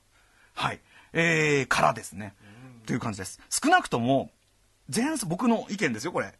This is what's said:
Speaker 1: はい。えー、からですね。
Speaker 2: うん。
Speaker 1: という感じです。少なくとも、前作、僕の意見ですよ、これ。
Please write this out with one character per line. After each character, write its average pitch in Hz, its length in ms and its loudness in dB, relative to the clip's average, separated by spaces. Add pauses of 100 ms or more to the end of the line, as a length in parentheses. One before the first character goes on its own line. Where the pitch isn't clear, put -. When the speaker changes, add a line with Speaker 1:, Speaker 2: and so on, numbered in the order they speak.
(540)
Speaker 1:
は 131 200 -4
い。 92 60 -12 (340)
え 156 500 2
ー、 123 40 -4
か - 140 2
ら 147 120 4
で 110 100 -10
す - 100 -16
ね。 104 220 -12 (440)
Speaker 2:
う 113 40 -20
ん。 - 20 -20
Speaker 1:
と 143 80 -4
い - 20 0
う 123 40 -2
感 117 140 -4
じ 98 60 -10
で 95 60 -10
す。 - 140 -14 (100)
少 - 200 0
な 359 120 6
く - 60 -8
と 127 120 0
も、 135 320 2 (640)
前 277 240 0
作、 202 100 -6
僕 185 200 -2
の 226 220 2
意 202 80 -6
見 165 160 0
で 110 60 -6
す 113 60 -8
よ、 175 60 -4
こ 165 100 -2
れ。 98 180 -8